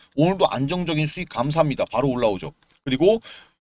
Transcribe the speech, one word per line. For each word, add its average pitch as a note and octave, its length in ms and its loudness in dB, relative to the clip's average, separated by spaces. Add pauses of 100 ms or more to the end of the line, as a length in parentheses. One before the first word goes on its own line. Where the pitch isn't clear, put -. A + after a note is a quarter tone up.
(160)
오늘도 F3+ 320 4
안정적인 D3+ 580 -2
수익 F3 220 -8
감사합니다. C#3+ 640 0
바로 C3 200 0
올라오죠. G#2+ 420 -2 (320)
그리고 E3+ 360 4 (440)